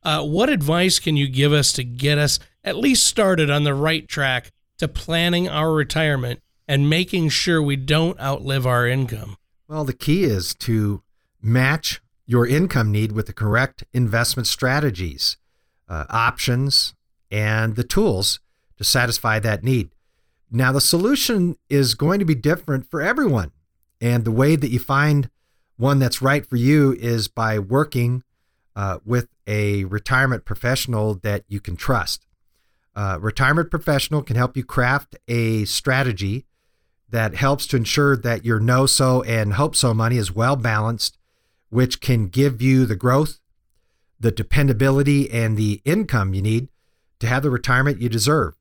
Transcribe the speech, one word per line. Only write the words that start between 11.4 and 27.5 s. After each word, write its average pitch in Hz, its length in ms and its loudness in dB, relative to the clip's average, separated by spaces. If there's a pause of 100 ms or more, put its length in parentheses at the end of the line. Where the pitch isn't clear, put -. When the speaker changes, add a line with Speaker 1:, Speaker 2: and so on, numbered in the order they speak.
Speaker 2:
match 127 600 0 (260)
your 120 200 2
income 131 460 2
need 107 200 0
with 107 140 -4
the - 60 -14
correct 110 600 -2
investment 117 540 0
strategies, 117 920 -2 (500)
uh, 80 200 -8
options, 123 880 0 (360)
and 107 440 0
the 117 100 -2
tools 131 540 0 (380)
to 104 80 -10
satisfy 117 540 0
that 104 260 -2
need. 120 260 0 (640)
Now, 127 160 2
the 135 120 2
solution 190 720 0 (140)
is 139 240 2
going 175 240 0
to 196 80 0
be 160 80 2
different 139 560 -2
for 156 100 -6
everyone, 165 520 0 (480)
and 117 240 0
the 117 60 0
way 131 240 4
that 139 160 -2
you 120 80 0
find 143 520 0 (460)
one 139 220 2
that's 127 220 0
right 139 260 0
for 127 100 -4
you 135 360 4
is 117 340 -2
by 110 320 -2